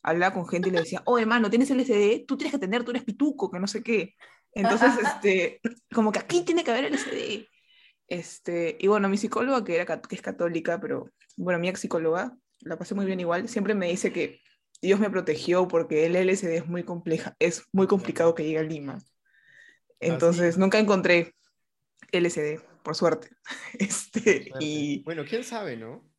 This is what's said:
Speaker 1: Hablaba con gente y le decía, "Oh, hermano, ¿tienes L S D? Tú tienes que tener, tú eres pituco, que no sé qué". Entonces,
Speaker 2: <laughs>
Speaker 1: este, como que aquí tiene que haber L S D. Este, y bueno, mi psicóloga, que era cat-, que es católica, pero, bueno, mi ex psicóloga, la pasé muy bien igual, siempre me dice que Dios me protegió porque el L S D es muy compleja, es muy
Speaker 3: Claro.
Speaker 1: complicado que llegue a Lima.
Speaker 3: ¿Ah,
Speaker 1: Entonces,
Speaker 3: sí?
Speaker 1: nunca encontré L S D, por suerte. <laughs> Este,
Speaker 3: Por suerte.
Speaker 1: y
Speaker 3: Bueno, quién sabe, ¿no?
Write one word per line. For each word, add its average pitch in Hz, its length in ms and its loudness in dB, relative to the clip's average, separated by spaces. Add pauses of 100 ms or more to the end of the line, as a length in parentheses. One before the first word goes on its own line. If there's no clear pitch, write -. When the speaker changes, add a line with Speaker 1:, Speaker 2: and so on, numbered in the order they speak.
Speaker 1:
Hablaba 180 300 2
con 180 140 -4
gente 180 220 -2
y - 20 0
le 175 80 2
decía, 165 260 -4
"Oh, 240 140 4
hermano, 220 300 2
¿tienes 262 220 4
L 254 120 2
S 240 100 0
D? 208 340 4
Tú 269 100 -4
tienes 302 160 -4
que 285 60 -2
tener, 214 260 -2
tú 240 60 -6
eres 247 120 -4
pituco, 226 480 -2
que 180 80 -8
no 196 80 -2
sé 220 160 -6
qué". 208 320 -2 (380)
Entonces, 226 420 4
Speaker 2:
<laughs> 240 60 0
Speaker 1:
este, 196 580 2 (340)
como 214 200 4
que 202 60 -2
aquí 349 240 0
tiene 339 200 0
que 247 80 -2
haber 254 140 0
L 294 100 -2
S - 140 -4
D. - 400 -8 (600)
Este, 170 680 -6
y 190 80 2
bueno, 202 220 4
mi 202 80 2
psicóloga, 226 480 0
que 175 100 -2
era 170 100 0
cat-, - 220 -6
que - 80 -10
es - 60 -14
católica, 170 580 -4
pero, - 300 -6 (260)
bueno, 175 240 -2
mi 175 80 -2
ex 185 140 -4
psicóloga, 170 560 -2 (240)
la 165 160 -8
pasé 180 180 -8
muy 196 100 -2
bien 190 140 -2
igual, 175 300 -2
siempre 208 260 0
me 180 140 -2
dice 190 240 -2
que - 260 -4 (420)
Dios 196 200 4
me 208 80 2
protegió 175 580 0
porque 160 380 2
el 170 100 0
L 185 160 4
S 196 160 0
D 165 100 0
es 160 100 -4
muy 175 160 -4
compleja, 170 560 -4
es - 340 0
muy 190 120 6
Speaker 3:
Claro. - 40 -4
Speaker 1:
complicado 170 460 2
que 156 100 -4
llegue 156 140 -2
a 160 40 0
Lima. 147 360 -8 (1080)
Speaker 3:
¿Ah, 165 140 0
Speaker 1:
Entonces, 170 380 4
Speaker 3:
sí? - 0 -
Speaker 1:
nunca 190 220 4
encontré 185 540 4 (800)
L 175 140 2
S 170 140 -2
D, 151 200 -6 (220)
por 156 120 -6
suerte. 160 340 0 (140)
<laughs> - 360 -14
Este, - 680 0
Speaker 3:
Por 131 160 -8
suerte. - 0 -
Speaker 1:
y 147 400 -4
Speaker 3:
Bueno, 156 220 -8
quién 226 180 -6
sabe, 208 320 -8
¿no? 113 440 -14